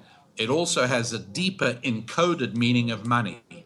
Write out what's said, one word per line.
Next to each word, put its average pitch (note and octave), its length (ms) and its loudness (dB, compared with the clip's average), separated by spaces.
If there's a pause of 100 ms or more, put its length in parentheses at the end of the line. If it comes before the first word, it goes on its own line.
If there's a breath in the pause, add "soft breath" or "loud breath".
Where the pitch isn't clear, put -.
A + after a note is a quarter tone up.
(380 loud breath)
It A2+ 120 0
also D#3 380 2
has A#2+ 260 0
a A2 60 -4
deeper B2+ 640 -2
encoded B2+ 720 0
meaning A#2+ 340 4
of G#2+ 160 -4
money. A#2+ 360 0 (240)